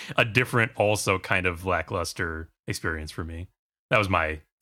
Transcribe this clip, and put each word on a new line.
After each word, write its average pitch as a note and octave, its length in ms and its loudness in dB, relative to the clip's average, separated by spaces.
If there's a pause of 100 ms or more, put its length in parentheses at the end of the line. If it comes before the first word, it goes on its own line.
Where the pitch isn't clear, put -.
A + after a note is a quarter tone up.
(160)
a A#2+ 80 4
different, A#2 520 2
also G#2 420 2
kind F#2 280 0
of F2+ 200 -2
lackluster E2+ 840 -4 (160)
experience D#2+ 440 -4
for - 120 -8
me. E2 260 -10 (420)
That A2+ 80 6
was G2+ 100 2
my D#2+ 320 2 (220)